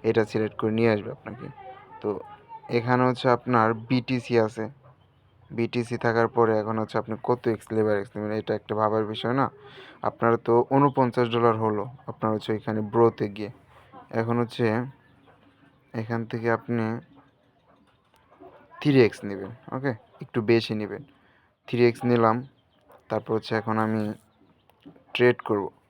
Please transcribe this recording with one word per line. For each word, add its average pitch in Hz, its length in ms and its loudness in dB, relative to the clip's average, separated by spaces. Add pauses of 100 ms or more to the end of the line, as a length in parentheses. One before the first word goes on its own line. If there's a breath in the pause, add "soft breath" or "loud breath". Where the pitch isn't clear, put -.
এটা 113 220 2
সিলেক্ট 107 320 -4
করে 110 140 -2
নিয়ে 113 240 2
আসবে 104 160 -6
আপনাকে। 113 360 -14 (540)
তো 104 80 -4 (600)
এখানে 120 380 0
হচ্ছে 127 220 -2
আপনার 120 380 2 (220)
বিটিসি 123 500 -2
আছে, 110 260 -2 (840)
বিটিসি 117 460 -4
থাকার 117 300 2
পরে 110 320 2
এখন 110 200 -4
হচ্ছে 110 180 -4
আপনি 110 260 -4
কত - 240 0
এক্স 110 240 -4
লেবার 107 260 2
এক্স 98 180 -8
নেবেন, 104 160 -6
এটা 107 240 -4
একটা - 200 -8
ভাবার 107 300 2
বিষয় 110 280 -4
না? 131 120 2 (560 loud breath)
আপনার 117 360 2
তো 117 160 0 (220)
ঊনপঞ্চাশ 131 540 4
ডলার 117 280 4
হলো 107 260 -2 (240)
আপনার 113 260 -4
হচ্ছে 107 220 -4
এখানে 107 260 -4
ব্রোতে 113 460 2
গিয়ে। 101 240 -10 (580 soft breath)
এখন 117 280 -2
হচ্ছে 120 280 -2 (1300)
এখান 117 320 -4
থেকে 113 260 -6
আপনি 113 320 0 (2000)
থ্রি 139 200 6
এক্স 107 220 4
নেবেন, 98 280 -8 (240)
ওকে? 131 180 -4 (280)
একটু - 200 -6
বেশি 113 340 4
নেবেন, 101 260 -8 (680 soft breath)
থ্রি 120 180 0
এক্স 117 180 2
নিলাম। 117 320 4 (720)
তারপর 110 240 -4
হচ্ছে 110 220 -4
এখন 110 240 -2
আমি 110 220 0 (1120)
ট্রেড 123 240 4 (100)
করব। 101 180 0 (240)